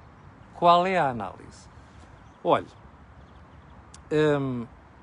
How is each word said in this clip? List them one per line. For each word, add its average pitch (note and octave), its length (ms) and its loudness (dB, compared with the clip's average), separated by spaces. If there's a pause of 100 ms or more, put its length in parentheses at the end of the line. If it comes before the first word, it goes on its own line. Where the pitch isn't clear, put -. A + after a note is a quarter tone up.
(560)
Qual F3 300 4
é F#3+ 120 -2
a D3 120 2
análise? - 600 -12 (720)
Olhe, B2+ 240 0 (1400)
hum, C#3 560 -2 (360)